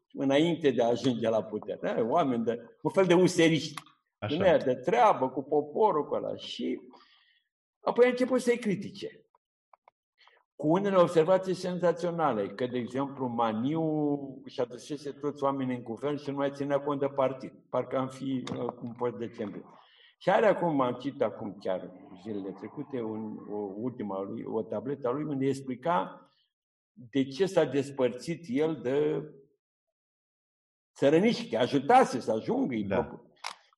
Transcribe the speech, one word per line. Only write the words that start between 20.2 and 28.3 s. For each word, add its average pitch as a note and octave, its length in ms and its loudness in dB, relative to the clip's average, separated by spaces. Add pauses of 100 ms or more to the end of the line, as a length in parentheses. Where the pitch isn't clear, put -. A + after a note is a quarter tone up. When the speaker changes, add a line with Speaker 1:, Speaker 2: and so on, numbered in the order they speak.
Speaker 1:
are A3 160 6
acum, E3+ 340 2
am B2 140 0
citit C3+ 280 -6
acum G#2+ 380 -4
chiar F#2 300 -4 (320)
zilele G2 280 -8
trecute, B2 500 -10
un, A2 360 -6 (140)
o, G#2 260 -6
ultima G#2 460 -6
lui, A2+ 240 -8
o A2 160 -4
tabletă B2+ 460 -6
a - 20 0
lui, C#3+ 140 -4
unde C#3 220 -4
explica C3+ 800 -4 (680)
de C3+ 320 -2
ce C3+ 220 -2
s-a E3+ 180 2
despărțit C3+ 840 -2